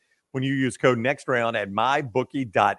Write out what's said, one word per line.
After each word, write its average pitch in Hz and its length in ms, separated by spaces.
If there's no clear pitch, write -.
when 135 100
you 135 120
use 135 240
code 127 200
next 131 300
round 117 280
at 104 140
My 123 320
bookie 127 440
dot 101 340